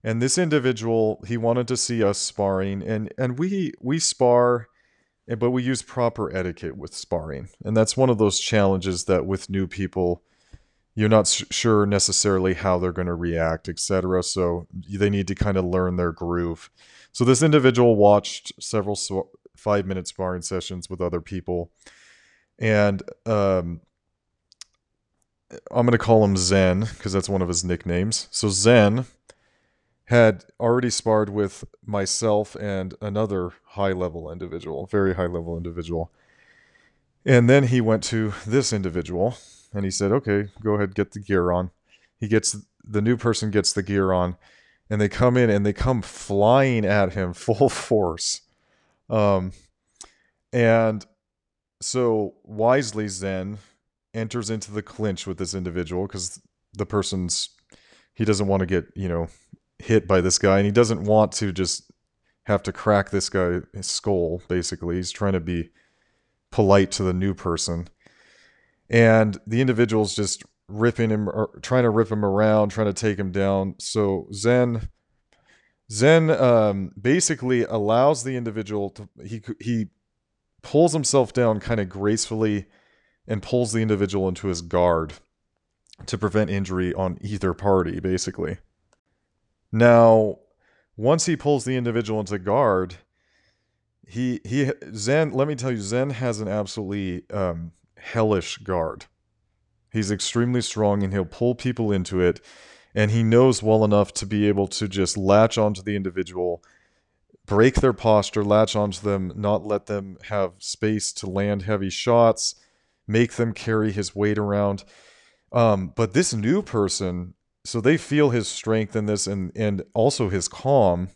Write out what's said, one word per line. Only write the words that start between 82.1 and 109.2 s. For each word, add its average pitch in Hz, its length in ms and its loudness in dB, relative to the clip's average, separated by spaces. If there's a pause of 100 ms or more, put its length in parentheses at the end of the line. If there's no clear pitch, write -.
and 107 120 -4
pulls 123 300 -2
the 113 100 0
individual 101 460 0
into 92 200 -4
his 87 140 -4
guard 85 520 0 (920)
to 110 100 -6
prevent 104 320 0
injury 92 440 -2
on 92 280 -4
either 98 320 -4
party, 90 480 0
basically. 92 560 -4 (1120)
Now, 113 680 6 (580)
once 143 300 0
he 160 100 0
pulls 143 260 0
the 131 140 -4
individual 113 420 -2
into 104 200 -6
guard, 95 560 0 (1120)
he, 123 380 -4
he, 131 280 -2 (220)
Zen, 131 380 0
let 135 160 0
me 151 80 -4
tell 127 160 -6
you, 120 60 -4
Zen 117 320 -4
has 120 320 -6
an 107 80 -6
absolutely, 98 800 -6
um, 85 420 -4 (240)
hellish 107 640 -2
guard. 90 480 -4 (840)
He's 104 200 -2
extremely 120 500 -2
strong, 104 420 0
and 95 100 -4
he'll 95 120 -2
pull 120 300 -2
people 117 360 -4
into 92 280 -2
it, 87 220 2 (540)
and 107 160 2
he 113 120 2
knows 117 400 4
well 110 200 4
enough 104 320 2
to - 100 -8
be 104 220 0
able 98 200 2
to 104 200 -6
just 95 300 -2
latch 101 400 4
onto 104 240 0
the 104 140 -6
individual, 90 680 -4 (800)
break 110 300 4
their 127 180 4
posture, 107 500 2
latch 104 320 4
onto 101 260 -4
them, 98 340 -2